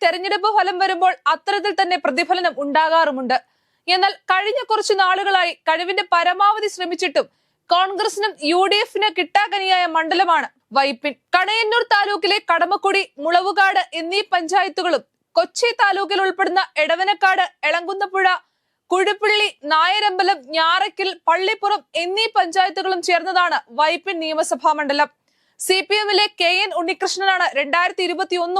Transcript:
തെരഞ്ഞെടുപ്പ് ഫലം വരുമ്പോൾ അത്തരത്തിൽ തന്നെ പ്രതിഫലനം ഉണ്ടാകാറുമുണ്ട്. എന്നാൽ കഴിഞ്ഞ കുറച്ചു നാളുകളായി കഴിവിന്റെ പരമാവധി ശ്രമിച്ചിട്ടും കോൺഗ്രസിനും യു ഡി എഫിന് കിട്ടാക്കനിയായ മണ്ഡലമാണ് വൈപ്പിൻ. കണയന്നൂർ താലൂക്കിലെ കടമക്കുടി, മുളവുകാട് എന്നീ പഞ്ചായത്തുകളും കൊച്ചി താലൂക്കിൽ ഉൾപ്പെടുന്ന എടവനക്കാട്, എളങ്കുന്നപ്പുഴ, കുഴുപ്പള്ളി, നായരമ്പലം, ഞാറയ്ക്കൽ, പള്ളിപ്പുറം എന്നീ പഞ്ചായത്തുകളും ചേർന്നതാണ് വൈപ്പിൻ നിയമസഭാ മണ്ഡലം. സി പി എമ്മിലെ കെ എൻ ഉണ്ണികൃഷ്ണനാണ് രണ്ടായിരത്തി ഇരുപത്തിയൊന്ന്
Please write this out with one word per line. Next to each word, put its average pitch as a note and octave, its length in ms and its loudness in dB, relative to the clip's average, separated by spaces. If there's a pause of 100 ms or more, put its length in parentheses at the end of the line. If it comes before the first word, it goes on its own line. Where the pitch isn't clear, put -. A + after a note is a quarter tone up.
തെരഞ്ഞെടുപ്പ് F#4 540 0
ഫലം F#4+ 260 2
വരുമ്പോൾ F#4 320 2 (200)
അത്തരത്തിൽ G4 440 -2
തന്നെ F4+ 240 0
പ്രതിഫലനം E4+ 520 0 (100)
ഉണ്ടാകാറുമുണ്ട്. C#4+ 760 0 (560)
എന്നാൽ F#4+ 180 2 (200)
കഴിഞ്ഞ G#4 280 0 (100)
കുറച്ചു G#4+ 300 0
നാളുകളായി F#4+ 540 2 (140)
കഴിവിന്റെ F4+ 440 0
പരമാവധി G4+ 640 2
ശ്രമിച്ചിട്ടും E4+ 520 -2 (480)
കോൺഗ്രസിനും G4 600 0 (160)
യു F4 100 2 (120)
ഡി G4+ 120 2
എഫിന് G#4+ 240 -2 (100)
കിട്ടാക്കനിയായ F#4+ 680 0 (120)
മണ്ഡലമാണ് D#4+ 520 2 (300)
വൈപ്പിൻ. C#4 360 0 (220)
കണയന്നൂർ A4 480 2 (100)
താലൂക്കിലെ G4+ 440 0 (120)
കടമക്കുടി, F#4+ 520 0 (220)
മുളവുകാട് F#4 580 2 (180)
എന്നീ F4 220 -2 (120)
പഞ്ചായത്തുകളും F4+ 680 -2 (340)
കൊച്ചി F4+ 420 0
താലൂക്കിൽ G4 460 0
ഉൾപ്പെടുന്ന F#4 380 0 (200)
എടവനക്കാട്, F#4+ 600 0 (240)
എളങ്കുന്നപ്പുഴ, F#4+ 580 -2 (640)
കുഴുപ്പള്ളി, G#4 580 0 (240)
നായരമ്പലം, F#4 640 0 (200)
ഞാറയ്ക്കൽ, F#4 520 0 (200)
പള്ളിപ്പുറം G4+ 520 0 (220)
എന്നീ G4+ 240 -2 (100)
പഞ്ചായത്തുകളും F#4 720 0
ചേർന്നതാണ് F4 500 0 (200)
വൈപ്പിൻ E4+ 460 0
നിയമസഭാ D#4 560 0
മണ്ഡലം. D4 300 0 (540)
സി F#4 100 2 (120)
പി G4+ 140 0
എമ്മിലെ G#4 220 2 (160)
കെ F4 80 2 (140)
എൻ G#4 80 -2 (100)
ഉണ്ണികൃഷ്ണനാണ് F#4 680 -2 (100)
രണ്ടായിരത്തി F4 480 0
ഇരുപത്തിയൊന്ന് F4+ 540 -2